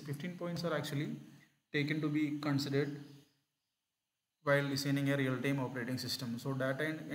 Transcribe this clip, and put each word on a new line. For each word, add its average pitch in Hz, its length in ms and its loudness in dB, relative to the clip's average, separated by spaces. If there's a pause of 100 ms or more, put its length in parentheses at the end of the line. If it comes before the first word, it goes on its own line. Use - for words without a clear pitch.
fifteen 175 300 -6
points 175 260 -4
are 165 100 0
actually 143 360 -2 (640)
taken 151 280 2
to 151 80 2
be 147 300 2
considered 139 640 2 (1400)
while 143 240 6
designing 139 420 2
a 139 60 4
real-time 135 420 2
operating 127 400 -2
system. 117 400 -4
So 135 140 -4
data 135 320 0
en-, 156 300 -4